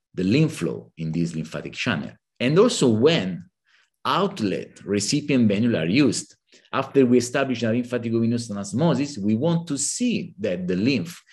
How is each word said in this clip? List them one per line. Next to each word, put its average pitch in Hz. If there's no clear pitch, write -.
the 92
lymph 135
flow 58
in 80
this 82
lymphatic 73
channel. 73
And 139
also 202
when 110
outlet 123
recipient 120
vannula 104
are 82
used, 113
after 135
we 123
establish 120
a 113
lymphatic 120
venous 117
anastomosis, 123
we 104
want 165
to 147
see 202
that 90
the 92
lymph 101